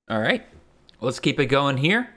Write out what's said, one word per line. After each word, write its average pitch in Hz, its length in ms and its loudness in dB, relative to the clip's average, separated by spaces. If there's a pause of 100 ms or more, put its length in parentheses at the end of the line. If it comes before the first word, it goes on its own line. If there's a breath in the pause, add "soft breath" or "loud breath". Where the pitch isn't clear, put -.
All 110 120 -2
right, 175 240 -2 (560)
let's 127 180 -4
keep 143 220 0
it 131 60 2
going 139 280 2
here. 190 420 0